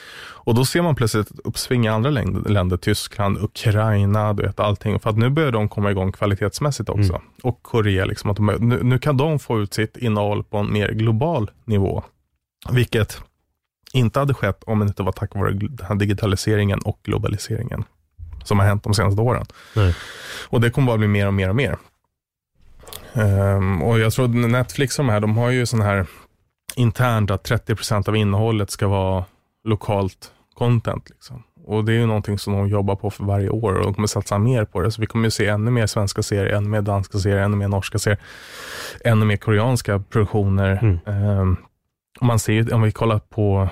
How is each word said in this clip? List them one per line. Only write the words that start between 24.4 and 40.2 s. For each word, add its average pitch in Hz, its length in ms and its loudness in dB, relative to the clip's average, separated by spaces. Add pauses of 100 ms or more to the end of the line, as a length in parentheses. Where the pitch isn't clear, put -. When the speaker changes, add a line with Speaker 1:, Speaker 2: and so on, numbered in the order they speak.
Speaker 1:
Netflix 127 480 -2
och 143 60 0
de 117 60 2
här, 104 80 2
de 107 180 0
har 120 120 2
ju 127 160 0
sån 113 160 0
här 101 240 2 (720)
internt 113 560 2
att 95 120 -2
trettio 113 320 -2
procent 104 320 -2
av 107 80 0
innehållet 104 560 0
ska - 160 -2
vara 95 380 0 (380)
lokalt 101 680 -4 (220)
content, - 560 -2
liksom. - 340 -20 (220)
Och 107 200 -2
det 113 80 2
är 113 40 4
ju 117 80 4
någonting 104 320 0
som 101 160 -4
de 98 160 0
jobbar 101 260 0
på 101 140 -4
för - 140 -10
varje 101 260 0
år 110 240 0
och 92 100 2
de 101 100 0
kommer 104 140 0
satsa 104 300 -2
mer 113 280 2
på 95 160 -6
det. 101 100 0
Så 107 100 -6
vi 107 60 -2
kommer 113 180 0
ju 107 60 2
se 104 160 0
ännu 107 240 0
mer 117 160 2
svenska 104 360 -2
serier, 101 340 0
ännu 101 120 -2
mer 107 120 0
danska 101 360 -2
serier, 101 260 2
ännu 101 140 2
mer 101 100 0
norska 98 320 -2
serier, 104 200 0 (840)
ännu 110 200 4
mer 104 120 2
koreanska 107 640 0 (100)
produktioner. 98 720 2